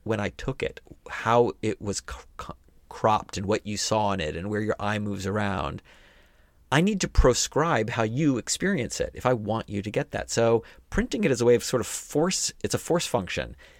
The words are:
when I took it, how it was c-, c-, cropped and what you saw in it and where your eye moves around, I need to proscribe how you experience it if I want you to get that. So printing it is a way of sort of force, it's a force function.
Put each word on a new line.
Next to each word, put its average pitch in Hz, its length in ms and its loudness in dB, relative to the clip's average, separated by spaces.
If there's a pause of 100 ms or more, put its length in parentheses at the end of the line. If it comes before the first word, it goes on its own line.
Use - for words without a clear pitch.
when 107 160 -2
I 101 100 -2
took - 340 -8
it, - 160 -6 (300)
how 117 420 4 (100)
it 107 180 -4
was 101 180 -6 (120)
c-, - 60 -10 (260)
c-, - 120 -12 (360)
cropped - 480 2
and 95 80 -6
what 101 220 0
you 104 100 -6
saw 104 360 0
in 95 60 -2
it 76 160 -2
and 90 140 -6
where 104 120 -2
your 107 180 -2
eye 104 180 -2
moves 101 300 -4
around, 95 560 -2 (880)
I 139 100 4
need 202 200 0
to 160 60 -2
proscribe 131 840 4
how 113 120 0
you 127 340 2
experience 143 640 -2
it - 140 -4
if - 140 -2
I 131 60 6
want 107 360 -2
you 101 140 -4
to 104 80 -8
get 139 200 -2
that. 104 200 -6
So 117 320 4 (260)
printing 226 340 -2
it 151 80 4
is 117 100 0
a 117 40 2
way 120 100 8
of 113 80 2
sort 123 180 -2
of 98 60 -6
force, - 640 -2 (120)
it's 101 100 -2
a - 60 0
force 165 260 0
function. 87 500 -4 (240)